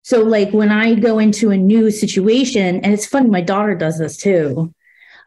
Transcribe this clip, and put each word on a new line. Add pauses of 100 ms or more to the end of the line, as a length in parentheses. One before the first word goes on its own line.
So,
like,
when
I
go
into
a
new
situation,
and
it's
funny,
my
daughter
does
this
too. (540)